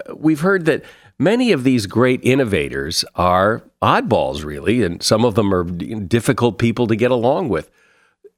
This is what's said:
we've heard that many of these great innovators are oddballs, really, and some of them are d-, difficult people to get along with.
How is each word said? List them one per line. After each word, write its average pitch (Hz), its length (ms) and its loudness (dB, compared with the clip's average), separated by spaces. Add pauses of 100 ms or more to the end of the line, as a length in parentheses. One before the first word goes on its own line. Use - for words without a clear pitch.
(160)
we've 151 260 0
heard 185 240 0
that 151 180 0 (340)
many 226 340 2
of 135 120 0
these 123 240 2
great 123 360 0
innovators 85 800 0 (120)
are 92 480 2 (180)
oddballs, 95 640 0
really, 78 380 -2
and 87 180 -4
some 110 240 2
of 113 80 0
them 101 180 2
are 90 120 2
d-, 87 320 -8
difficult 113 640 0
people 117 260 0
to 113 100 0
get 120 140 0
along 127 400 0
with. 80 220 -4 (680)